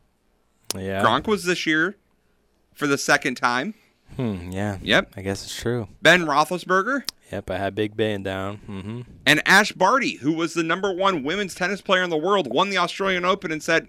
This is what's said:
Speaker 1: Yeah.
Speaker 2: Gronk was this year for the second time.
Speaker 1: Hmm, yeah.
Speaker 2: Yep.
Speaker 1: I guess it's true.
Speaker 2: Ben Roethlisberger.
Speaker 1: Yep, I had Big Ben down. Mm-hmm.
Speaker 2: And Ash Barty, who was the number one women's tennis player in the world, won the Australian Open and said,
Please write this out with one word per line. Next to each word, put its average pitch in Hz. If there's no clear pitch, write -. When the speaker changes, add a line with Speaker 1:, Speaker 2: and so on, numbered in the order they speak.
Speaker 1:
Yeah. 95
Speaker 2:
Gronk 113
was 202
this 175
year 160
for 147
the 139
second 143
time. 131
Speaker 1:
Hmm, 95
yeah. 98
Speaker 2:
Yep. 123
Speaker 1:
I 101
guess 98
it's -
true. 117
Speaker 2:
Ben 170
Roethlisberger. 180
Speaker 1:
Yep, 98
I 92
had 98
Big 107
Ben 107
down. 95
Mm-hmm. 104
Speaker 2:
And 151
Ash 196
Barty, 202
who 139
was 160
the 170
number 185
one 185
women's 180
tennis 190
player 185
in 180
the 165
world, 170
won 170
the 196
Australian 180
Open 185
and 156
said, 165